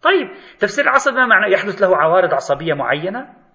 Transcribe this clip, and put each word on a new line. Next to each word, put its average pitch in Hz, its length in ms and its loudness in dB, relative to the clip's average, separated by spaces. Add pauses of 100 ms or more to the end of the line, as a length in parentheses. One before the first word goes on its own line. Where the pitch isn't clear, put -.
طيب، 330 280 0 (300)
تفسير 254 300 0
عصبي 269 260 0
ما 254 100 2
معنى؟ 208 280 2
يحدث 202 280 -2
له 185 160 2
عوارض 165 360 2
عصبية 143 400 -2
معينة 151 540 -4 (280)